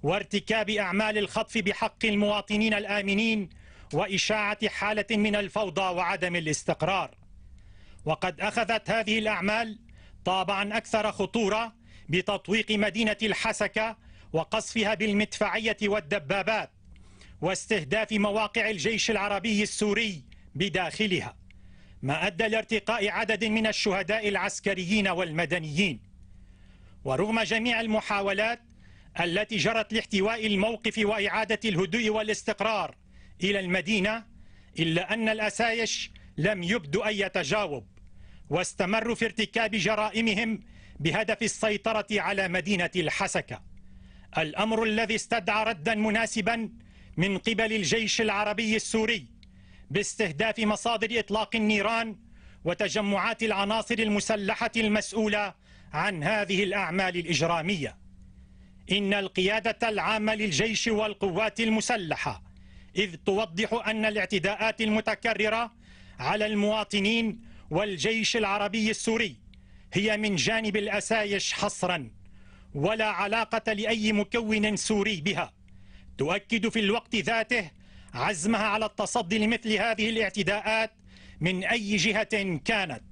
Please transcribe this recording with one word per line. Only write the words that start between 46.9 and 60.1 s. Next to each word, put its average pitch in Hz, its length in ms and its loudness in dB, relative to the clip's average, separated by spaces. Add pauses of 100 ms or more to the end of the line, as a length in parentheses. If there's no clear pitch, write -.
من 185 220 2
قبل 220 340 0
الجيش 220 480 0
العربي 214 560 0
السوري 220 500 0 (640)
باستهداف 196 680 0
مصادر 220 600 0
إطلاق 214 380 -2
النيران 214 600 2 (480)
وتجمعات 202 800 0
العناصر 214 560 0
المسلحة 214 800 0
المسؤولة 208 800 2 (380)
عن 165 300 0
هذه 196 420 2
الأعمال 185 520 0
الإجرامية. 165 840 0 (960)
إن 202 220 2
القيادة 202 760 0
العامة 214 460 0